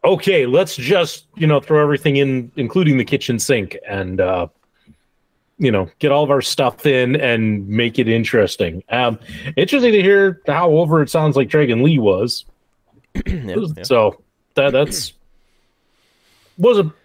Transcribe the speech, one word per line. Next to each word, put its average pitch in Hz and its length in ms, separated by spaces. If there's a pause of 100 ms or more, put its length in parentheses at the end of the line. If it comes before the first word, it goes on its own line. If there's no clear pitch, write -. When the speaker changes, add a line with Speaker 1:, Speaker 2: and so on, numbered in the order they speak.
Speaker 1:
Okay, 170 420
let's 156 300
just, - 500 (100)
you 160 120
know, 147 120
throw 151 220
everything 143 360
in, 131 380
including 147 420
the 120 80
kitchen 127 320
sink, 107 400 (100)
and, 95 340
uh, 92 260 (1120)
you 135 120
know, 95 180 (100)
get 147 120
all 147 120
of 139 80
our 139 100
stuff - 440
in 127 320
and 110 500
make 113 320
it 113 80
interesting." 104 840
Um, 117 300 (380)
interesting 240 340
to 208 100
hear 196 460
how 170 240
over 156 300
it 135 80
sounds 156 260
like 131 140
Dragon 123 340
Lee 151 160
was. 101 460 (680)
Speaker 2:
<clears throat> - 140
Yeah, 123 280 (200)
yeah. 85 80
Speaker 1:
So 110 380 (340)
that, 139 160
that's, 143 420 (1400)
was 214 220
a 160 120 (140)